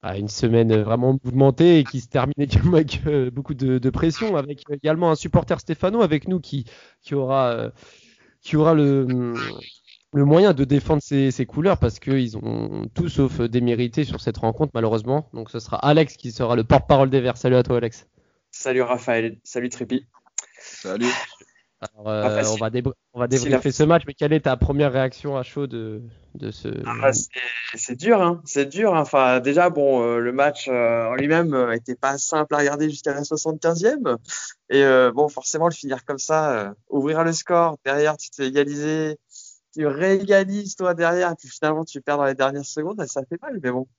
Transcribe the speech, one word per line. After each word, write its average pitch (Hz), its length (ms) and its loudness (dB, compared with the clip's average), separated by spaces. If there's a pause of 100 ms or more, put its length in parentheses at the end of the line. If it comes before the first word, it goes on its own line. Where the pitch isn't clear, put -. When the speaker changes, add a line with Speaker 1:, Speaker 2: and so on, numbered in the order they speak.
Speaker 1:
Ah, 95 140 -6
une 104 120 -6
semaine, 113 420 2
euh, 107 120 4
vraiment 123 400 0
mouvementée 135 540 6
et 151 60 4
qui 131 160 -6
se 123 80 -14
termine 135 320 -2
également 147 360 2
avec, 160 300 2
euh, 143 240 0
beaucoup 135 240 -8
de, 131 240 0
de 127 140 2
pression, 165 440 -2
avec 143 360 -6
également 156 400 0
un 156 40 4
supporter 165 440 0
stéphano 190 420 -2
avec 156 260 0
nous 185 120 -2
qui, 135 260 -8 (360)
qui - 120 -10
aura, 131 380 0
euh, 113 180 -4 (720)
qui - 140 -6
aura 156 180 4
le, 131 600 2 (800)
le 143 120 4
moyen 170 280 6
de 135 100 0
défendre 143 400 0
ses, 139 260 0
ses 127 160 -4
couleurs 175 320 0
parce 110 220 -2
qu'ils 131 380 -2
ont 110 580 -6
tout 170 140 -2
sauf 135 320 0
démérité 120 600 0
sur - 180 -6
cette - 160 -4
rencontre, 117 360 -2
malheureusement. 113 600 -2
Donc, 113 180 -12
ce 117 80 -10
sera - 180 -8
Alex 151 400 2
qui 123 140 -12
sera 120 240 -2
le 117 80 2
porte-parole 135 460 4
des 131 120 2
Verts. 120 160 -2
Salut 127 200 2
à 123 60 4
toi, 123 140 0
Alex. 117 300 -6 (420)
Speaker 2:
Salut 127 320 -2
Raphaël, 117 640 -2
salut 123 260 -6
Trépi. 123 380 -6 (520)
Speaker 3:
Salut. 101 460 -8 (760)
Speaker 1:
Alors, 107 300 -12
euh, 107 120 -2
Speaker 2:
Pas 107 140 0
facile. 107 180 0
Speaker 1:
on 110 100 -4
va 110 60 -2
débr-, 123 240 -2 (200)
on 120 60 -14
va 123 80 0
Speaker 2:
Facile 123 200 0
à - 20 -4
Speaker 1:
débriefer 131 220 2
ce 147 120 2
match, 160 220 4
mais 143 80 -14
quelle 151 200 0
est 151 80 2
ta 131 140 0
première 143 380 0
réaction 131 420 -4
à 131 60 -4
chaud 143 240 -8
de, 113 380 -10 (320)
de 107 160 -10
ce - 160 -12 (180)
Speaker 2:
Ah, 117 260 0
c'est... - 180 -4 (440)
c'est 117 220 -8
dur, 196 260 2
hein, 175 240 0
c'est 143 220 -2
dur, 190 260 0
hein. 160 80 2
Enfin, 127 380 4
déjà, 139 320 2
bon, 139 320 2
euh, 120 160 0
le 120 120 -2
match, 139 360 0
euh, 117 400 0
en 120 80 -4
lui-même, 156 400 0
euh, 123 160 0
était 117 240 -6
pas 139 240 -4
simple 151 340 -2
à 147 60 2
regarder 147 280 0
jusqu'à 147 260 -4
la 143 100 -4
soixante-quinzième. 165 920 -2 (520)
Et, 139 140 4
euh, 127 280 6
bon, 143 160 2
forcément, 160 420 -2
le 165 40 -8
finir 131 320 -8
comme 139 140 -6
ça, 156 320 0
euh, 104 180 -2 (200)
ouvrir 151 340 0
le 165 80 0
score, 165 520 0
derrière, 147 340 0
tu - 120 -14
t'es 139 160 -6
égalisé, 147 720 -2 (560)
tu 156 140 -2
réégalises, 196 880 0
toi, 180 180 -2
derrière, 170 380 0
et 165 40 -6
puis 143 120 -20
finalement, 156 380 -2
tu - 160 -14
perds 147 160 -2
dans 143 80 2
les 135 100 0
dernières 139 300 -2
secondes, 175 420 -8
ça - 200 -6
fait 170 140 -10
mal, 269 220 -10
mais 127 80 -2
bon. 127 160 -4 (120)